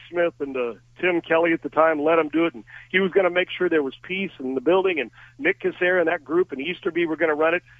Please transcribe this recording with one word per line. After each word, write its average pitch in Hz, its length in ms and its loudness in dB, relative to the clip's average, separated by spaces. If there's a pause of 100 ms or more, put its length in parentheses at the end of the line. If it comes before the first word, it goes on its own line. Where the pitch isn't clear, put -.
(120)
Smith 175 300 0
and 135 120 -6
to 120 240 -4 (220)
Tim 175 220 0
Kelly 165 320 2
at 165 100 -4
the 143 60 -8
time, 156 340 4
let 165 160 4
him 156 80 0
do 160 180 0
it. 160 80 -2
And 110 120 -16 (240)
he 185 100 0
was 190 140 0
gonna 190 160 4
make 180 200 0
sure 180 200 -2
there 160 140 2
was 131 100 -6 (100)
peace 190 340 -6
in 131 160 -6
the 131 60 -2
building, 180 400 2
and 117 120 -6 (280)
Nick - 220 -2
Caserio 180 380 0
and 165 100 2
that 165 160 -4
group 170 260 0
and 135 80 -8
Easterby 170 460 -4
were 160 100 -4
gonna 156 200 0
run 160 180 2
it. 175 100 -4 (160)